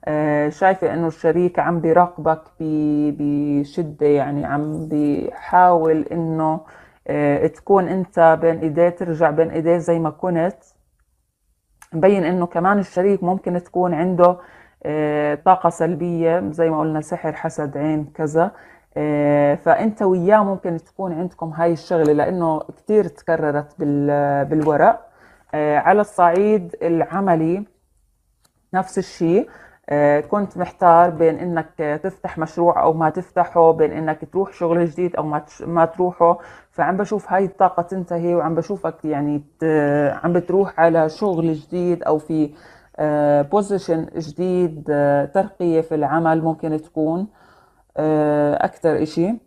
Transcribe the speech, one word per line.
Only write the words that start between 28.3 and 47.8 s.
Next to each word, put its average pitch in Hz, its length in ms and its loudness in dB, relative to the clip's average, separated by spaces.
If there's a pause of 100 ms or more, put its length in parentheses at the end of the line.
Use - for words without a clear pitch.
نفس 185 240 -4
الشيء. 185 520 0 (380)
آه، 147 320 2
كنت 202 380 -4
محتار 175 520 4
بين 160 280 2
إنك 160 640 -6
تفتح - 360 -10
مشروع 165 440 0
أو 165 100 4
ما 160 180 2
تفتحه، 170 600 2
بين 160 220 2
إنك 156 400 -6
تروح 190 200 -2
شغل 170 340 0
جديد 175 300 -4
أو - 60 -2
ما 151 160 -4
تش-، - 240 -14
ما 170 220 2
تروحه. 170 540 0 (320)
فعم 170 260 -2
بشوف 202 360 -6
هاي 190 120 2
الطاقة 185 380 0
تنتهي، 175 520 -4
وعم 165 200 0
بشوفك 165 500 -6
يعني 147 340 -2 (220)
ت-، 147 640 2
عم 170 80 2
بتروح 180 480 0
على 165 280 4
شغل 165 460 -2
جديد، 175 480 -4
أو 156 160 0
في، 156 360 -2 (420)
آه، 147 460 2
بوزيشن 185 640 -2 (100)
جديد، 170 720 -4
آه، 143 340 2
ترقية 175 560 -2
في 165 140 -4
العمل 160 500 0
ممكن 160 380 -4
تكون، 160 440 -4 (680)